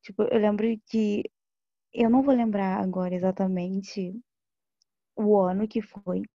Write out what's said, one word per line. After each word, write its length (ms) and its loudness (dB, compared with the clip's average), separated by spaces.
Tipo, 220 -4
eu 160 2
lembro 260 2
que, 340 0
eu 160 2
não 120 6
vou 120 4
lembrar 480 0
agora 320 -2
exatamente 1000 -4
o 240 4
ano 280 0
que 140 -4
foi 400 -6